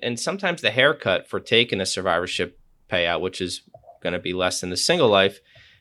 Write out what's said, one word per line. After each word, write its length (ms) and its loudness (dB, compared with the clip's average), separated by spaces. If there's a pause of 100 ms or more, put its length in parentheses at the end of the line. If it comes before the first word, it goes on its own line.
and 160 -4
sometimes 420 -4
the 100 0
haircut 580 0
for 100 -6
taking 400 2
a 60 -2
survivorship 720 -2 (320)
payout, 300 0
which 180 -6
is 220 -6 (420)
gonna 160 -2
be 140 -6
less 260 0
than 100 -6
the 60 -4
single 320 2
life, 320 4 (420)